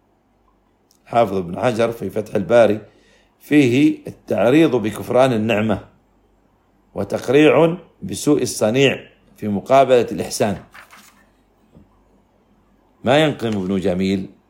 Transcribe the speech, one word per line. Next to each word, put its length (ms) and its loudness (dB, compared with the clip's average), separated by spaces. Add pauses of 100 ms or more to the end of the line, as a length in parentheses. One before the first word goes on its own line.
(1040)
حافظ 320 0
ابن 220 -6
حجر 320 -2
في 180 -10
فتح 260 -6
الباري: 460 2 (580)
"فيه 680 2
التعريض 680 0
بكفران 580 0
النعمة 520 -2 (1080)
وتقريع 840 2 (240)
بسوء 400 -2
الصنيع 680 -2 (280)
في 100 -10
مقابلة 640 2
الإحسان". 520 -6 (2500)
ما 200 2
ينقم 240 -2
ابن 320 -4
جميل 500 -2 (200)